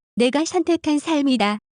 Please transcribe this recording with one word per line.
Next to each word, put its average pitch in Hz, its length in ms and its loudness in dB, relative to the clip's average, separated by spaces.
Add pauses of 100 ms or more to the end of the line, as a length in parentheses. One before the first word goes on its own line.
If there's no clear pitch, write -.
(160)
내가 262 300 0
선택한 330 520 0
삶이다. 254 600 0 (180)